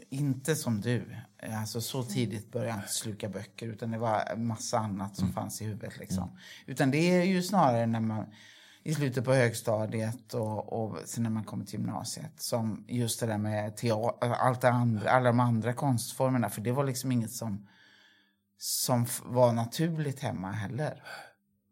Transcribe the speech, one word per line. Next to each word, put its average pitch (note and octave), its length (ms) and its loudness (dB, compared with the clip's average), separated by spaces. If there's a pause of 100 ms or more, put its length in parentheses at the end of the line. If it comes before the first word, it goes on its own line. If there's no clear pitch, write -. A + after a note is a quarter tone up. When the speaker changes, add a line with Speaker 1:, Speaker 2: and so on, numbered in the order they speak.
(100)
Speaker 1:
inte C#3 460 0
som A#2 240 0
du. A2+ 360 -2 (440)
Alltså, A2+ 200 -4
så B2+ 220 -4
tidigt A2+ 500 -4
började A#2 180 -4
jag A2 80 -4
inte - 140 -8
sluka G#2+ 360 -6
böcker, G2 380 -10
utan A2+ 240 -8
det A2+ 80 -4
var A2 240 2 (100)
en A2+ 140 -2
massa A2+ 320 -2
annat G2+ 380 -2
som - 80 0
Speaker 2:
Mm. F2+ 100 0
Speaker 1:
fanns G#2 280 -6
i - 20 -6
huvudet, G2+ 340 -8
liksom. - 260 -4
Speaker 2:
Mm. - 120 -10 (300)
Speaker 1:
Utan C3+ 240 2
det C#3+ 80 4
är F3 260 6
ju F#3 180 4
snarare C#3 440 4
när A2+ 140 2
man, A2 240 -2 (580)
i D#3 120 -2
slutet C3+ 300 0
på C3 100 4
högstadiet A2+ 1000 2
och, A2 380 -2 (100)
och G#2 220 -4
sen - 180 -4
när A2+ 80 0
man A2 140 -2
kommer A2+ 200 -6
till - 160 -10
gymnasiet, A#2 560 -6
som A2 520 -2
just A#2+ 320 -2
det A#2+ 60 0
där G#2+ 120 0
med G#2+ 380 -2
teater, A#2 540 0
allt B2 300 2
det C3 100 6
andra, A#2 400 2
alla B2 180 6
de A#2+ 120 6
andra A#2 320 2
konstformerna, B2+ 760 0
för - 100 -8
det A#2 120 0
var C#3 120 0
liksom C3 280 -2
inget A2 200 0
som, G#2 340 -6 (920)
som - 440 0
f-, - 220 -2
var B2 280 6
naturligt C#3+ 680 -2
hemma F#2+ 300 -4
heller. A2+ 520 -4 (680)